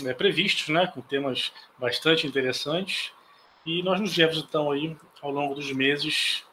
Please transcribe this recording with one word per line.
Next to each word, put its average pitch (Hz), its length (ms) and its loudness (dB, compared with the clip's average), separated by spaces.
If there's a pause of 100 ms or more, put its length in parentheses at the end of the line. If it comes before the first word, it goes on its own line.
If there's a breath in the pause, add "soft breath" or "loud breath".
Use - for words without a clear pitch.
né, 127 140 -4
previstos, - 540 2
né, 170 180 4
com 131 160 -8
temas 139 500 -2 (260 loud breath)
bastante 156 480 2
interessantes. 139 840 -2 (540 soft breath)
E 170 160 -2
nós 185 180 2
nos 180 160 -2
vemos, 160 220 4
então, 151 320 -2
aí, 151 260 -2 (240)
ao 143 100 -6
longo 143 240 -2
dos 143 180 -8
meses, 143 800 0